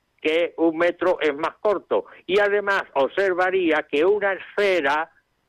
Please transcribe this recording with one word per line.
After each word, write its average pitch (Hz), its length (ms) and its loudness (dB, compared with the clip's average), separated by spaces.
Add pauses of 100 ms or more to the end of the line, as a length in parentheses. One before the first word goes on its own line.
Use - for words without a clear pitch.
(180)
que 160 380 -2
un 160 220 0
metro 175 420 0
es 151 160 0
más 156 240 -6
corto. 175 460 -2 (180)
Y 190 160 0
además 196 440 0 (100)
observaría 180 880 0
que 147 240 -2
una 196 260 2
esfera 165 760 -2 (380)